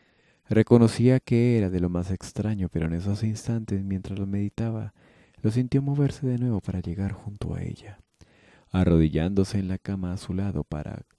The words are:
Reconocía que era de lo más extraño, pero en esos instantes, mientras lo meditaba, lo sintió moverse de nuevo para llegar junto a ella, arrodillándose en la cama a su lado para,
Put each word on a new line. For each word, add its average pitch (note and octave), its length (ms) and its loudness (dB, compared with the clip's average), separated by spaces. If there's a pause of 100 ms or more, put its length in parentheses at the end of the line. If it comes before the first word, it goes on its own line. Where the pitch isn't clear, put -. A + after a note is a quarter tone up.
(480)
Reconocía A#2 680 6
que A#2+ 400 2
era F#2+ 120 2
de F2+ 100 0
lo F2 80 0
más F2 220 -2
extraño, G2+ 580 -4
pero D#2+ 180 -2
en E2 60 -2
esos G2+ 320 -4
instantes, G#2+ 580 -4
mientras G2 360 -6
lo G2 80 -4
meditaba, G#2+ 680 -4 (480)
lo A2 100 2
sintió B2+ 300 2
moverse C#3+ 460 0
de B2 120 0
nuevo A#2+ 220 0
para F#2 200 -4
llegar F2 320 -4
junto - 420 -8
a F2 80 -6
ella, - 360 -10 (720)
arrodillándose F2 880 4
en F#2+ 100 -2
la F#2 100 -4
cama F#2+ 340 -6
a G2 60 -6
su - 160 -8
lado F#2+ 280 -4
para, - 440 -8 (120)